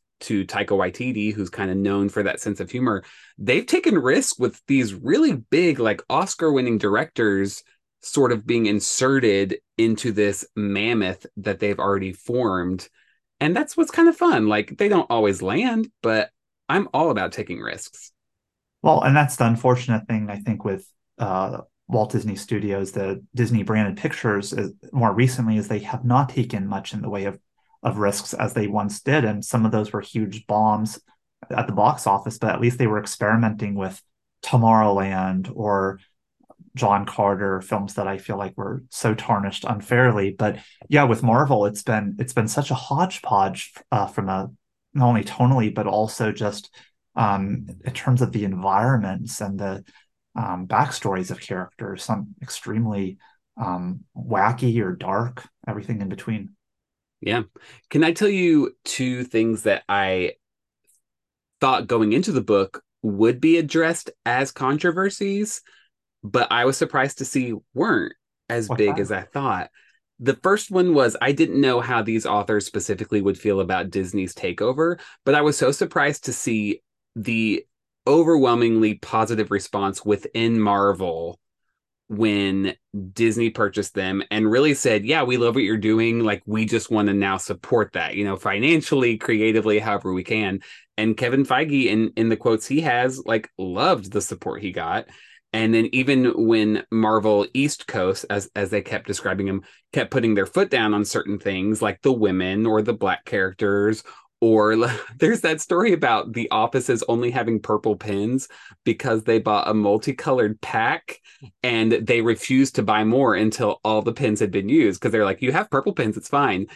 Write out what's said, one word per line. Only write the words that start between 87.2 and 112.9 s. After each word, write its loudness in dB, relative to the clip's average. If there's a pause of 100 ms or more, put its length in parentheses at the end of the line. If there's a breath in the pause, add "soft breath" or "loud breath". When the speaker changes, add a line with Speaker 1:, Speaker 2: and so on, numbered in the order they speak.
Speaker 1:
support -2
that, -4
you -2
know, -2
financially, 2
creatively, 2
however -2
we -4
can." -2 (360 loud breath)
And 0
Kevin 0
Feige, 0
in, 0
in 2
the 2
quotes 0
he 0
has, -2
like, -2 (100)
loved -2
the 0
support -8
he -6
got. -4 (480 loud breath)
And 2
then 4
even 2 (220)
when 2
Marvel 4
East -2
Coast, -2
as, -4
as -2
they -2
kept -8
describing -4
him, -4 (300 soft breath)
kept -2
putting 2
their 2
foot 0
down 2
on 0
certain -4
things, -2
like -2
the 4
women 0
or 2
the -2
Black -2
characters, 0 (380 loud breath)
or 6
<laughs> -2
there's 2
that 0
story 2
about 2
the -4
offices 0
only 0
having -2
purple 0
pins -4 (380 loud breath)
because 0
they 2
bought 0
a 0
multicolored 0
pack -4 (440 loud breath)
and 2
they 2
refused 2
to 2
buy 2